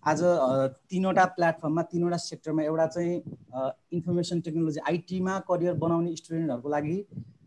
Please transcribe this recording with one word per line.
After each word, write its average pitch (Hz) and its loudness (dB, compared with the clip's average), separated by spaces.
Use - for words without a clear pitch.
आज, 156 2
अ, 135 4
तिनवटा 185 2
प्लेटफर्ममा, 165 2
तिनवटा 170 0
सेक्टरमा 156 -4
एउटा 160 2
चाहिँ, 170 -2
अ, 131 -4
इन्फर्मेसन 170 0
टेक्नोलोजी 160 -2
आइटीमा 185 -2
करियर 175 0
बनाउने 170 0
स्टुडेन्टहरूको 147 -4
लागि, 151 -2